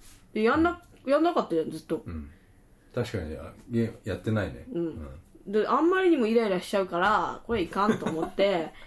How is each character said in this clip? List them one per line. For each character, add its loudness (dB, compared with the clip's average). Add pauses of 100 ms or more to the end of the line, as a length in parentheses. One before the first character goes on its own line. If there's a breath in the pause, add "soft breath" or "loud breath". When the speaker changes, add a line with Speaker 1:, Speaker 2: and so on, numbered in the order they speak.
(320 loud breath)
Speaker 1:
う。 -16
で、 2
や 4
ん 4
な、 0 (240)
Speaker 2:
う -2
ん。 -2
Speaker 1:
や 6
ん 4
な 2
か 2
っ -10
た 0
じ 2
ゃ -6
ん、 -6
ず -10
っ -12
と。 -6
Speaker 2:
う -10
ん。 -10 (640 soft breath)
確 -2
か -4
に、 -6
あ、 -12 (160)
ゲ 2
ー -2
ム -18
や -4
っ -8
て -2
な 2
い -4
ね。 -12
Speaker 1:
う -4
ん。 -2 (600)
Speaker 2:
う -8
ん。 -8
Speaker 1:
で、 2
あ 2
ん 4
ま 4
り 4
に 6
も 4
イ 2
ラ 4
イ 0
ラ 0
し -12
ち 0
ゃ 4
う -2
か -2
ら、 0
こ -4
れ 0
い -2
か 0
ん 2
と -8
思 -2
っ -4
て、 0 (160 loud breath)